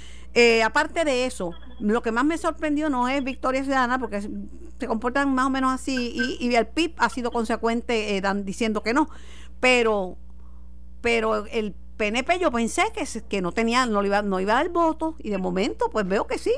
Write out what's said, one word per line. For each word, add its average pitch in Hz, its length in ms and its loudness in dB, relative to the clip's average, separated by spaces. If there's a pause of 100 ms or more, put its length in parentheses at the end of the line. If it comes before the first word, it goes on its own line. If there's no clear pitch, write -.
(360)
eh, 233 260 6
aparte 302 420 2
de 254 220 2
eso, 175 300 -6 (240)
lo 220 240 2
que 226 80 0
más 240 140 2
me 320 120 2
sorprendió 311 540 0
no 247 160 2
es 269 160 0
Victoria 262 400 -2
Ciudadana, 262 340 2
porque 202 240 -4
se, 214 80 -6 (480)
se 254 100 -4
comportan 247 460 2
más 262 140 4
o - 20 0
menos 262 240 2
así, 254 400 -2
y, 240 340 -2
y 240 60 2
el 226 140 4
pib 330 300 0
ha 233 120 2
sido 240 220 -4
consecuente, 226 840 0
eh, 190 60 0
dan, 196 240 0
diciendo 214 380 -2
que 220 100 0
no, 294 140 4 (520)
pero, 226 580 4 (840)
pero 220 460 2
el 214 260 -2 (240)
P 214 100 0
N 233 160 0
P 359 160 2
yo 349 100 2
pensé 240 340 2 (120)
que 349 100 -4
se, - 220 -8
que 202 140 -2
no 175 100 -2
tenía, 233 340 2
no 208 160 2
le 202 60 0
iba, 202 140 2
no 196 180 0
iba 196 140 2
a 269 100 4
dar 359 60 -2
voto, 320 500 0
y 214 120 -6
de 202 60 -2
momento, 190 540 0
pues, 214 160 0
veo 190 200 0
que - 100 -2
sí, - 200 0